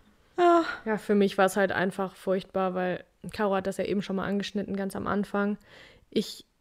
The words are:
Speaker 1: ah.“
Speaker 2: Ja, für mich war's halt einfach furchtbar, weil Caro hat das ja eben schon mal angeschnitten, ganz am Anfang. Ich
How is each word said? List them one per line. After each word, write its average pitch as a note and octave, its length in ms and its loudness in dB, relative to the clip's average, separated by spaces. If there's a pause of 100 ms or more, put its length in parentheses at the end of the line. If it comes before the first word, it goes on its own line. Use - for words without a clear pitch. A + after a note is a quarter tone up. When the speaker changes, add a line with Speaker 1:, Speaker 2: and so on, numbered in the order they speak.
(380)
Speaker 1:
ah.“ E4+ 260 6 (220)
Speaker 2:
Ja, G#3+ 120 0
für - 180 0
mich G3 220 4
war's F#3+ 200 4
halt F#3+ 140 4
einfach F#3 440 -2
furchtbar, F#3 580 -2
weil F#3 300 -4 (280)
Caro G3+ 240 0
hat F#3+ 120 -2
das F#3+ 100 -4
ja F#3 80 -2
eben G3 160 0
schon F#3+ 140 -4
mal F#3+ 120 -2
angeschnitten, G3 480 -4
ganz G3 200 -6
am - 120 -6
Anfang. G3+ 500 -2 (520)
Ich - 360 -4 (160)